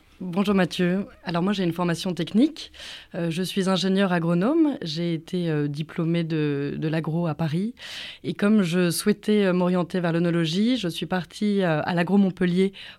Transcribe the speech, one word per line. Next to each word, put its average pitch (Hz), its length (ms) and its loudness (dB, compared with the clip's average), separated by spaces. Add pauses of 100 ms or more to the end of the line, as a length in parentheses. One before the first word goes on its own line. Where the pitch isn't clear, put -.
(220)
Bonjour 185 340 0
Mathieu. 185 520 0 (180)
Alors 170 180 -2
moi 190 80 0
j'ai 190 140 0
une 165 80 0
formation 175 400 -2
technique. 208 580 0 (440)
Euh, 170 140 -2
je 165 140 -4
suis 185 240 -2
ingénieure 190 460 2
agronome. 190 680 2
J'ai 170 320 -4
été, 170 360 -4
euh, 147 180 0
diplômée 160 560 -2
de, 147 540 -2
de 147 100 -2
l'agro 160 400 -2
à 147 80 -2
Paris. 170 400 -2 (480)
Et - 100 -4
comme 208 280 4
je 175 300 2
souhaitais, 208 520 2
euh, 185 80 4
m'orienter 180 480 2
vers 170 140 0
l'œnologie, 170 640 2
je 190 100 -4
suis 170 180 -6
partie, 196 560 -2
euh, 160 220 2
à 185 100 -2
l'agro 175 220 2
Montpellier 190 560 2 (280)